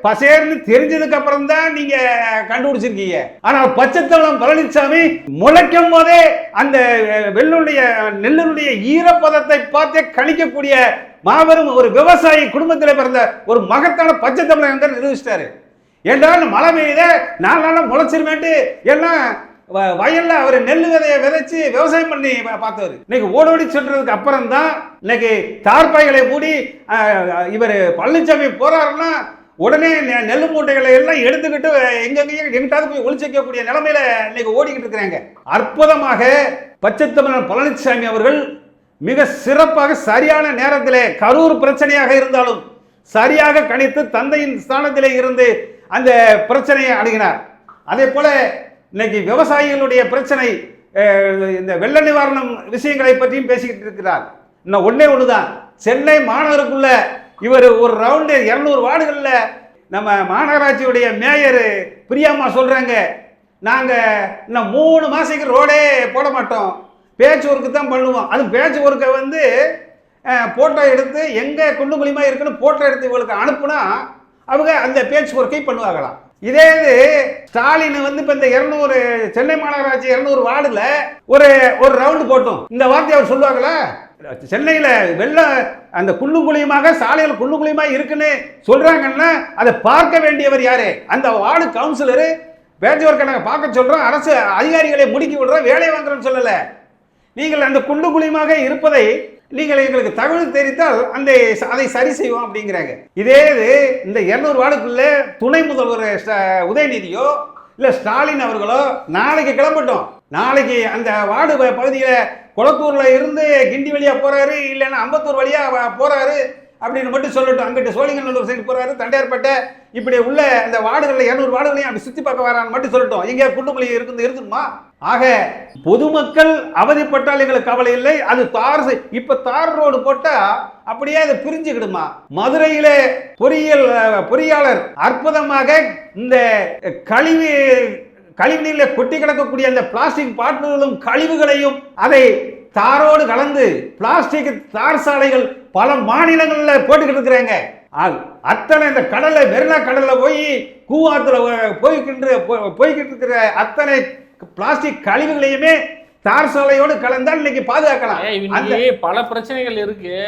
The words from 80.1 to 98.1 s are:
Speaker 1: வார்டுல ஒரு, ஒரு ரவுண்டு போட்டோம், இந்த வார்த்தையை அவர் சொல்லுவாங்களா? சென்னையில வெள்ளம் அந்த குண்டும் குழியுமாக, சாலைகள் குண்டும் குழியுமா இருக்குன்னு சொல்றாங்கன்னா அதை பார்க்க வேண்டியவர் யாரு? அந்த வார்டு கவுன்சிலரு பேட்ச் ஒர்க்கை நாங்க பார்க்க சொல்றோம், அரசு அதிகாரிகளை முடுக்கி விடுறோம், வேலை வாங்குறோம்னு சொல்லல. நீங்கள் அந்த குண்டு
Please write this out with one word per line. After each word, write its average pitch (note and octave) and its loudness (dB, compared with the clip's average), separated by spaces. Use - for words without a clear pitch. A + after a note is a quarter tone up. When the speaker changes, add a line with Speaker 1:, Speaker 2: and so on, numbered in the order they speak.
Speaker 1:
வார்டுல C4 -2
ஒரு, C4+ 6
ஒரு C4 4
ரவுண்டு D4 2
போட்டோம், B3+ 0
இந்த B3+ 0
வார்த்தையை D4 2
அவர் C4 -2
சொல்லுவாங்களா? C#4 0
சென்னையில C4 0
வெள்ளம் C#4 0
அந்த F3+ -2
குண்டும் D4+ 0
குழியுமாக, D4 2
சாலைகள் D4+ 0
குண்டும் C#4+ -2
குழியுமா D4+ -2
இருக்குன்னு D4+ -4
சொல்றாங்கன்னா C#4+ 4
அதை - 2
பார்க்க E4 2
வேண்டியவர் C#4 2
யாரு? B3 0
அந்த B3 0
வார்டு A#3 0
கவுன்சிலரு C#4+ -2
பேட்ச் C#4+ 0
ஒர்க்கை D4+ 4
நாங்க C4+ -4
பார்க்க B3+ -2
சொல்றோம், C#4+ 2
அரசு D4 0
அதிகாரிகளை C#4 0
முடுக்கி C#4+ -4
விடுறோம், C4+ 0
வேலை D#4+ 2
வாங்குறோம்னு C#4+ -6
சொல்லல. B3+ -2
நீங்கள் D4+ -2
அந்த C4+ 0
குண்டு D4+ 0